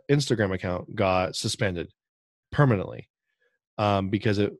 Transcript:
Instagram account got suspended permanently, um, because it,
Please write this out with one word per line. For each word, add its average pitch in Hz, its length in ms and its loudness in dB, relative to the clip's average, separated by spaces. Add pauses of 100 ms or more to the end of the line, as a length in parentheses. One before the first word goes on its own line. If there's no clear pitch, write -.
(100)
Instagram 113 420 2
account 90 440 -6
got 92 400 2
suspended 92 560 -4 (580)
permanently, 104 580 0 (720)
um, 101 320 2
because 104 280 0
it, 101 220 0